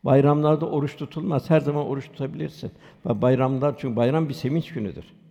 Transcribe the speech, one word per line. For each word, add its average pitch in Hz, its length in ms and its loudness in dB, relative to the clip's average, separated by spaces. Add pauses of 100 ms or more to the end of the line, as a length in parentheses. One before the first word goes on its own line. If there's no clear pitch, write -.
Bayramlarda 147 640 4
oruç 143 280 -2
tutulmaz, 151 520 -4
her 160 100 6
zaman 143 260 -2
oruç 135 240 -6
tutabilirsin. - 640 -10 (340)
Ba-, 107 160 -2
bayramlar, 131 560 2
çünkü 127 180 -6
bayram 139 340 2
bir 139 40 -6
sevinç 151 400 -4
günüdür. 104 320 -8 (260)